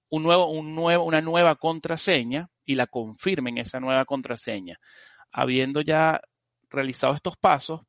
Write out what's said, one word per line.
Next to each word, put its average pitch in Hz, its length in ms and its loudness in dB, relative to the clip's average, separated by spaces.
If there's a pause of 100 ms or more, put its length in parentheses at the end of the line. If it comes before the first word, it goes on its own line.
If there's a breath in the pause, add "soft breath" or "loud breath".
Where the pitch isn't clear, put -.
un 156 140 -2
nuevo, 175 240 6
un 156 280 -6
nuevo, 170 300 2
una 160 160 2
nueva 165 340 4
contraseña 160 920 -2 (160)
y 139 100 -2
la 123 120 0
confirmen 120 720 -4
esa 120 200 -8
nueva 131 240 0
contraseña. 113 760 -8 (540 loud breath)
Habiendo 131 480 -2
ya 156 400 2 (500)
realizado 135 440 -2
estos 165 240 -8
pasos, 160 520 0